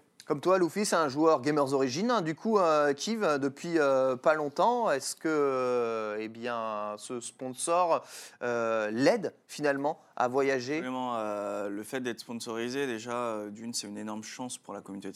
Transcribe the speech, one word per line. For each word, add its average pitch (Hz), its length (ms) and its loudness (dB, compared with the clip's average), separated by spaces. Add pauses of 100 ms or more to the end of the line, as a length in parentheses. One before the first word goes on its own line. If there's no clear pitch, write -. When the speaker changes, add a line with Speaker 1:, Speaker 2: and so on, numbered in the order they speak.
(260)
Speaker 1:
Comme 147 160 -2
toi, 185 160 4
Luffy, 185 300 0
c'est 208 80 0
un 165 120 4
joueur 151 340 4
Gamers 143 320 2
Origin, 139 360 2
hein, 226 140 2
du 160 100 -2
coup, 220 240 2
euh, 151 360 4
Kiev, 214 300 -4
euh, 151 140 4
depuis, 139 400 -2
euh, 131 380 4
pas 151 180 4
longtemps. 185 560 0
Est-ce 135 260 -2
que, - 120 -4
euh, 123 920 2
eh 110 100 -6
bien, 113 680 -4
ce 123 220 -8
sponsor, 156 840 0 (380)
euh, 113 480 0
l'aide 139 460 2 (120)
finalement 143 540 -2 (140)
à 123 120 2
voyager ? 135 500 0
Speaker 2:
Absolument, 127 400 -4
euh, 104 520 -4
le 101 140 -6
fait 131 180 -6
d'être 120 200 -6
sponsorisé, 120 680 -4
déjà, 120 280 -6
euh, 110 360 -4
d'une, 113 240 -10
c'est - 120 -6
une 104 120 -10
énorme 107 240 -8
chance - 340 -12
pour - 160 -14
la 101 80 -10
communauté 98 340 -10